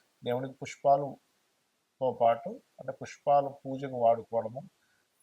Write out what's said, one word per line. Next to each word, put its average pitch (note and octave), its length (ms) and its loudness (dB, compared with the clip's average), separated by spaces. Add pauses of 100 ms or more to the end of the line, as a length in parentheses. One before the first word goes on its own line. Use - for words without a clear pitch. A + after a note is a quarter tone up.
(240)
దేవుడికి C3 300 -4
పుష్పాలుతో - 1700 -4
పాటు A#2 280 4
అంటే D3 440 -14
పుష్పాలు C#3 560 0
పూజకు C3+ 480 -10
వాడుకోవడము, A#2 680 0 (600)